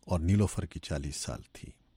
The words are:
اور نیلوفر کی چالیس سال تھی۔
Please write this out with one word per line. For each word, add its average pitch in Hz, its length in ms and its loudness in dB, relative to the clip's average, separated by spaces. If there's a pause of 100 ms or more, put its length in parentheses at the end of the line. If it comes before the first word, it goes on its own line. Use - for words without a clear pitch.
اور 87 160 0
نیلوفر 98 460 4
کی - 140 -12
چالیس 71 360 -4
سال - 240 -6 (120)
تھی۔ - 200 -14 (240)